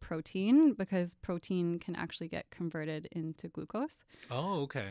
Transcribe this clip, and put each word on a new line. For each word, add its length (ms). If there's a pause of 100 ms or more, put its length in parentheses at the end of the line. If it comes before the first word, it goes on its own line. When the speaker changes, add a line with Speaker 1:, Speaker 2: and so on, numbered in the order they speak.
Speaker 1:
protein 720
because 480
protein 580
can 160
actually 320
get 220
converted 600
into 380
glucose. 540 (280)
Speaker 2:
Oh, 320
okay. 280